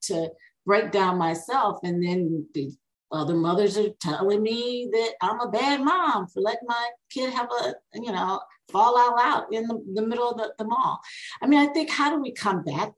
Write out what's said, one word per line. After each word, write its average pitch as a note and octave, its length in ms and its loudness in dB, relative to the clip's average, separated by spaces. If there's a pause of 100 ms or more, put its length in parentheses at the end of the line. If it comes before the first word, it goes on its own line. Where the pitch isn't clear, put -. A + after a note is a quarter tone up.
to E3 260 -2 (340)
break G#3 260 2
down F#3 280 2
myself. F#3+ 640 0
And F3 200 0
then F3 520 0
the C#3 180 -4 (400)
other D#3 220 -2
mothers F3+ 420 2
are G#3 140 2 (100)
telling G3 400 0
me A#3+ 500 -2
that A3+ 300 0
I'm A3 200 -2
a A#3+ 100 -4
bad C4 320 0
mom C4+ 460 2
for - 120 -6
letting A#3 260 -2
my A#3+ 240 -4 (200)
kid B3+ 240 -4
have A#3+ 160 -4
a, A#3 240 -2 (200)
you A#3 180 -8
know, F#3 280 -2 (300)
fall A#3 260 6
all A#3+ 220 4
out B3+ 340 2
in A3+ 140 -2
the, A3+ 180 -6 (100)
the A3 120 0
middle A#3+ 240 0
of A3+ 80 -6
the, G#3+ 180 -6
the A3 80 -6
mall. A3+ 360 0 (420)
I B3 60 0
mean, C#4+ 100 8
I C#4+ 140 4
think, D#4 180 -2
how D4 240 2
do D4 80 0
we B3 100 -6
combat F3+ 640 -2